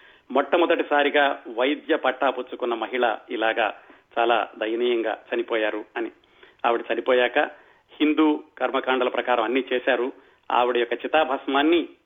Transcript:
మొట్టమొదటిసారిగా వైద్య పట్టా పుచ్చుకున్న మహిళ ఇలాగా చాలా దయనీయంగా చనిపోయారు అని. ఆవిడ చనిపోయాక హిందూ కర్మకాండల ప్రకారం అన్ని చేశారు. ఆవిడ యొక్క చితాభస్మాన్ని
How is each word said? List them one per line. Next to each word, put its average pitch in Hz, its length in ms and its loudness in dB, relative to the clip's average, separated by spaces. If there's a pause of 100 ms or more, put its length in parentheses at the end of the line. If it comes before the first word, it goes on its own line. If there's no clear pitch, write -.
(320)
మొట్టమొదటిసారిగా 143 1120 2 (120)
వైద్య 139 400 0
పట్టా 135 340 0
పుచ్చుకున్న 123 440 -4
మహిళ 113 440 -2 (120)
ఇలాగా 113 440 0 (460)
చాలా 117 280 2 (100)
దయనీయంగా 113 600 -2 (180)
చనిపోయారు 107 500 -2 (120)
అని. 113 140 -6 (540)
ఆవిడ 120 180 0 (100)
చనిపోయాక 123 460 2 (600)
హిందూ 151 420 2 (140)
కర్మకాండల 127 520 0
ప్రకారం 120 340 0
అన్ని 123 200 0 (100)
చేశారు. 123 380 0 (400)
ఆవిడ 123 260 2
యొక్క 120 160 0
చితాభస్మాన్ని 139 960 0 (160)